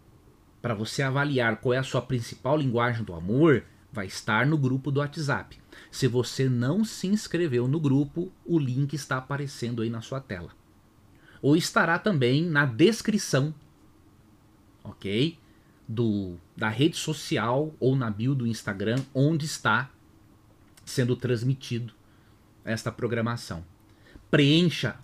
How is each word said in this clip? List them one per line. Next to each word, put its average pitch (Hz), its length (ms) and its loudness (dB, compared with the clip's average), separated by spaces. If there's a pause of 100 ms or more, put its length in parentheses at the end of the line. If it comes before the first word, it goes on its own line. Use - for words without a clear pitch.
(640)
para 117 100 -2
você 110 300 -4
avaliar 131 560 2
qual 123 160 2
é - 20 2
a 131 60 0
sua 131 180 -2
principal 127 560 -2
linguagem 120 480 0
do 92 80 -10
amor, 110 540 4 (260)
vai 98 140 -6
estar 110 400 0
no 160 100 2
grupo 131 340 0
do 139 100 0
WhatsApp. 143 600 -4 (300)
Se - 180 0
você 123 400 0
não 131 380 2
se - 200 -8
inscreveu 170 600 0
no 143 100 2
grupo, 147 540 0 (140)
o 170 120 2
link 139 360 0
está 135 240 -4
aparecendo 131 640 -4
aí 113 80 -2
na 113 100 -6
sua 131 220 -8
tela. 87 300 -10 (920)
Ou 139 120 4
estará 175 440 2
também 147 480 2
na 147 180 2
descrição, 156 920 2 (1300)
ok? 107 560 -2 (480)
Do, 104 520 0 (180)
da 110 140 -2
rede 135 260 2
social 147 840 -2
ou 131 160 2
na 123 160 0
bio 113 240 0
do 123 120 -2
Instagram, 110 680 -2
onde 147 320 2
está 123 460 0 (920)
sendo 123 320 0
transmitido 120 800 -4 (720)
esta 110 260 -4
programação. 113 720 -4 (680)
Preencha 147 720 4